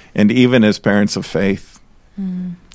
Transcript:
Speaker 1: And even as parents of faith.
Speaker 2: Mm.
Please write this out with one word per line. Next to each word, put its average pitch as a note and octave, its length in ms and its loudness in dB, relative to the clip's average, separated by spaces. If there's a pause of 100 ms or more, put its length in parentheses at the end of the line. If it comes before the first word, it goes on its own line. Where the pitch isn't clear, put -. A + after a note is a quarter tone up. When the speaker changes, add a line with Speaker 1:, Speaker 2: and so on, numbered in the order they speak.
(160)
Speaker 1:
And G#2 160 2
even B2 320 4
as G#2+ 160 2
parents G2+ 360 0
of - 120 -8
faith. - 520 -4 (400)
Speaker 2:
Mm. F#3 360 -8 (200)